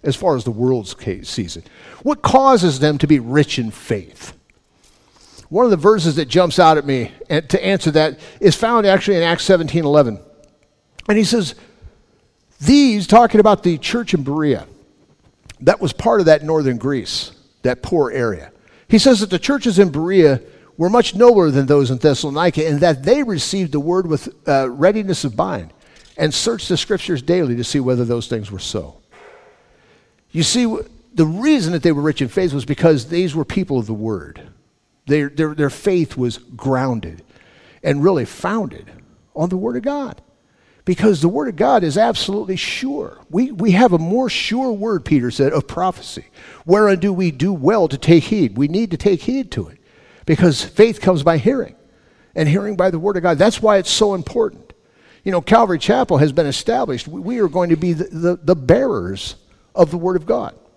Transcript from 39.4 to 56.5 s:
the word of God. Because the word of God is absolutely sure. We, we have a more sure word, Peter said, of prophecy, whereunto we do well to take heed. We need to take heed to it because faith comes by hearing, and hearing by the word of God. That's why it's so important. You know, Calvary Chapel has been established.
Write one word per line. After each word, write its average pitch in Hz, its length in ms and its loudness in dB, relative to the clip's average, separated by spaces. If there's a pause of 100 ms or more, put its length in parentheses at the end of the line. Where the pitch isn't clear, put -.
the 185 80 -4
word 233 200 -6
of 240 60 -6
God. 277 380 -6 (640)
Because 185 360 2
the 165 80 2
word 262 200 -2
of 180 80 -8
God 240 260 2
is 160 160 -2
absolutely 202 580 -2
sure. - 600 -8 (100)
We, 247 220 -2
we 208 220 0
have 208 200 6
a 170 60 2
more 202 320 -2
sure 247 420 -4
word, 202 320 -4
Peter 123 280 0
said, 139 200 0
of 147 140 -2
prophecy, - 600 -8 (380)
whereunto 196 480 2
we 180 200 -2
do 151 200 -2
well 175 360 0
to 131 100 -6
take 160 260 4
heed. 139 320 -2
We 143 120 -2
need 185 240 -4
to 160 40 -6
take 196 260 -2
heed 262 300 -6
to 92 140 -8
it - 120 -20 (480)
because 160 360 2
faith - 380 2
comes 170 240 0
by 165 140 2
hearing, 240 360 -2 (600)
and 156 120 0
hearing 202 280 -2
by 185 140 2
the 165 100 -6
word 190 160 -2
of 170 80 -4
God. 170 120 2
That's 196 240 2
why 214 180 4
it's - 120 -4
so 202 240 0
important. - 580 -6 (540)
You 190 60 -2
know, 175 80 0
Calvary 190 400 2
Chapel 226 380 0
has 151 120 4
been 151 160 0
established. 185 600 -4